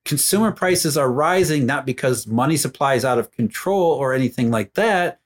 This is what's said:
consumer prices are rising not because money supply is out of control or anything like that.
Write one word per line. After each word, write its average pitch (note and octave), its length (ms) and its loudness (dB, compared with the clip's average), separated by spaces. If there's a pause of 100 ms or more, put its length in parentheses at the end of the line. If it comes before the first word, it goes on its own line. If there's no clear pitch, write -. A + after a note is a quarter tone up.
consumer G3 460 0
prices F3 460 0
are C3+ 140 2
rising D#3 540 2
not C3+ 200 -2
because B2+ 420 -2
money B2+ 300 0
supply C#3 380 0
is A#2+ 100 0
out B2+ 120 0
of A2+ 140 -4
control E3+ 600 0
or C3+ 220 0
anything B2 380 0
like G#2+ 220 -2
that. F#3+ 520 0